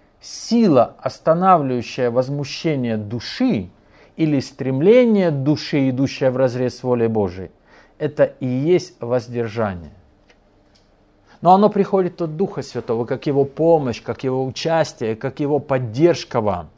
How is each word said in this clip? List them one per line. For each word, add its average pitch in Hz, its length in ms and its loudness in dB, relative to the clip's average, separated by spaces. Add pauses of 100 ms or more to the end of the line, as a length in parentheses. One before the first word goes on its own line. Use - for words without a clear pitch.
(200)
Сила, 185 800 2
останавливающая 135 1080 0
возмущение 131 880 -2
души, 113 720 -4 (460)
или 151 240 0
стремление 185 920 2
души, 139 580 0
идущее 131 420 0
вразрез 127 480 0
с - 40 -16
волей 120 260 2
Божией, 95 420 -2 (480)
это 147 260 0
и 135 220 -2
есть 143 540 0
воздержание. 113 920 -4 (1500)
Но 170 140 6
оно 208 160 6
приходит 190 500 -2
от 156 160 -6
Духа 180 260 -4
Святого, 117 440 -4
как 127 200 -6
его 139 180 2
помощь, 147 580 0
как - 200 -8
его 131 220 -2
участие, 131 720 -2
как 131 240 -8
его 143 200 0
поддержка 131 800 0
вам. 90 380 -2